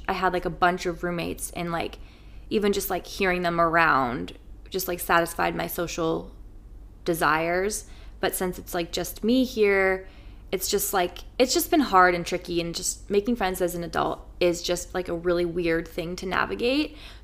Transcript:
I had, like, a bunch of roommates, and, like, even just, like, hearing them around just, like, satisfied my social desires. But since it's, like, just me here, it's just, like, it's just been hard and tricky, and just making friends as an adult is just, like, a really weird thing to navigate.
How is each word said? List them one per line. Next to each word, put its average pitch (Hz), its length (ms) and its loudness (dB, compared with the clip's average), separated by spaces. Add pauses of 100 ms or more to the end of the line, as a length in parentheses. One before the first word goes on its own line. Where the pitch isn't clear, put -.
I 196 60 2
had, 185 180 2
like, 180 140 -2
a 175 60 -2
bunch 180 340 2
of 170 180 -4
roommates, 170 480 -4
and, 170 200 -6
like, - 260 -4 (540)
even 208 200 4
just, 196 200 -2
like, 180 160 -4
hearing 180 340 0
them 170 180 0
around 156 800 2 (320)
just, - 180 -4
like, 175 120 -4
satisfied 170 560 2
my 170 100 -4
social 170 680 -4 (760)
desires. 170 800 0 (340)
But - 160 0
since 180 240 -2
it's, - 140 -12
like, 175 180 -2
just - 320 -6
me 247 220 4
here, 190 640 2 (440)
it's 190 180 -2
just, - 240 0
like, 180 260 0 (200)
it's 247 140 4
just - 180 0
been 339 80 6
hard 185 360 8
and 170 100 -2
tricky, 175 340 -2
and 170 160 -2
just - 340 -6
making 202 280 2
friends 185 240 0
as 175 140 0
an 170 80 -6
adult - 440 -2 (120)
is 175 220 2
just, - 320 -4
like, 180 140 -4
a 175 80 -2
really 175 300 2
weird 170 420 0
thing 175 300 -6
to - 80 -8
navigate. 202 720 0 (260)